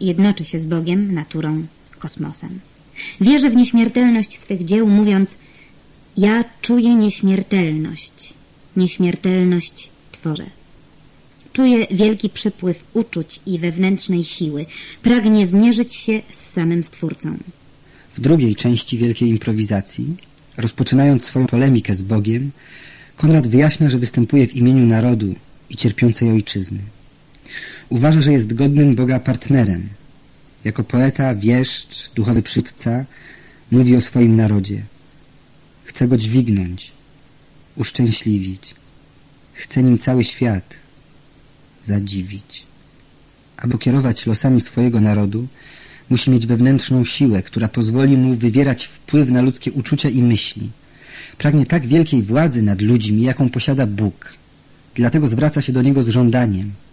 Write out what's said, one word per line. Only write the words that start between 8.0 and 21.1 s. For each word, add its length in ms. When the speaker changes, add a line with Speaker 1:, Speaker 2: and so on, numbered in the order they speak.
Speaker 1:
Nieśmiertelność 1120
tworzę”. 340
Czuje 380
wielki 380
przypływ 540
uczuć 520
i 140
wewnętrznej 640
siły. 420
Pragnie 460
zmierzyć 460
się 280
z 60
samym 460
Stwórcą. 540
Speaker 2:
W 60
drugiej 340
części 420
wielkiej 320
improwizacji, 840
rozpoczynając 680